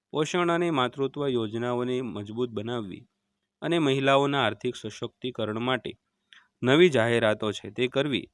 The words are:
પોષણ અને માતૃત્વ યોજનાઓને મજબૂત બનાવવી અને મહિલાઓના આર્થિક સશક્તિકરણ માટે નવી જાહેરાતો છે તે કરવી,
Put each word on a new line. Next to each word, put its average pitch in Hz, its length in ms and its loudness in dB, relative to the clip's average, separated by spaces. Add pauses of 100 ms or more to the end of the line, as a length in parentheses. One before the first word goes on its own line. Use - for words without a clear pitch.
(100)
પોષણ 170 420 0
અને 170 180 2
માતૃત્વ 135 560 0
યોજનાઓને 123 760 -2
મજબૂત 107 480 -6
બનાવવી 107 560 -8 (560)
અને 165 160 0
મહિલાઓના 139 680 2
આર્થિક 110 320 -2
સશક્તિકરણ 110 800 -8
માટે 123 400 -4 (640)
નવી 151 260 6
જાહેરાતો 113 640 2
છે - 180 -10
તે 123 180 -2
કરવી, 135 460 -2